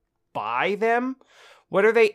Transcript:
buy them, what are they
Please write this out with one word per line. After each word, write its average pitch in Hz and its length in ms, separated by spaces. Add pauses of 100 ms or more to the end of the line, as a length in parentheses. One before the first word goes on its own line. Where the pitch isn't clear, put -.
(340)
buy 127 420
them, 233 400 (540)
what 185 140
are 220 80
they 226 240